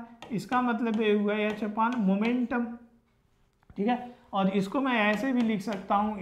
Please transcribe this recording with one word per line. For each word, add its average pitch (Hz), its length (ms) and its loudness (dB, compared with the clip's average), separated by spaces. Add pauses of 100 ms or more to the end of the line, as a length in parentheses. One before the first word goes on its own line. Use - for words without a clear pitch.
(320)
इसका 247 300 -2
मतलब 233 380 0
ये 214 120 4
हुआ 208 240 2
एच 214 280 -2
upon 220 320 0
momentum, 233 720 0 (1080)
ठीक 202 120 0
है। 240 100 2 (340)
और 196 180 2
इसको 196 300 0
मैं 254 220 2
ऐसे 214 300 2
भी 247 100 2
लिख 220 200 0
सकता 208 320 -4
हूँ 208 280 0